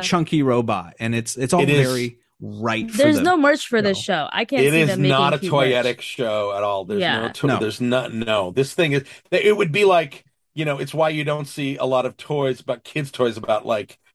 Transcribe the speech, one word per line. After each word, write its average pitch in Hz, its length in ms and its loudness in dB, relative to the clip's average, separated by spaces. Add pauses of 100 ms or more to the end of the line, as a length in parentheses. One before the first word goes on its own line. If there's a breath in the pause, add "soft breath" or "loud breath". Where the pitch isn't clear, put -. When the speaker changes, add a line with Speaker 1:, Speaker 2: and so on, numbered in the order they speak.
Speaker 1:
big - 20 -6
chunky 165 400 0
robot, 113 560 0
and 113 160 -2
it's, 117 220 -4
it's 127 180 -2
all 175 80 4
Speaker 2:
It 143 80 2
is. 143 160 4
Speaker 1:
very 123 320 -4 (220)
right 110 500 -4
for 214 80 -6
Speaker 3:
There's 294 180 6
Speaker 1:
the 285 60 0
Speaker 3:
no 359 140 4
merch 285 320 2
for 233 120 0
this 202 160 0
Speaker 1:
show. 170 300 -2
Speaker 3:
show. - 60 -8
I 226 120 -2
can't 262 180 0
Speaker 2:
It 143 100 4
Speaker 3:
see 160 80 4
Speaker 2:
is 156 80 4
Speaker 3:
them 135 140 0
making 139 80 4
Speaker 2:
not 139 240 4
a 147 40 0
Speaker 3:
cute 175 140 -6
merch. 135 200 4
Speaker 2:
toyetic 123 280 0
show 107 540 -2
at 101 100 -2
all. 98 200 -2
There's 101 160 -2
Speaker 3:
Yeah. 123 280 -2
Speaker 2:
no 113 40 -12
to-, - 140 -2
Speaker 1:
No. 127 140 2
Speaker 2:
there's 107 200 -4
not, 123 320 -2
no. 110 380 -2
This 135 240 -2
thing 160 180 0
is, 139 120 0 (260 loud breath)
it 208 260 4
would 202 160 0
be 202 120 2
like, 170 400 2 (300)
you 156 100 -4
know, 147 140 -2
it's 139 140 -8
why 156 180 0
you 151 140 -4
don't 147 220 -4
see 139 300 -6
a 127 80 -4
lot 131 220 0
of 123 100 -10
toys 135 440 -4
about, 123 240 -8
kids' 143 280 -8
toys 117 240 0
about, 107 280 -2
like, 110 340 -4 (160)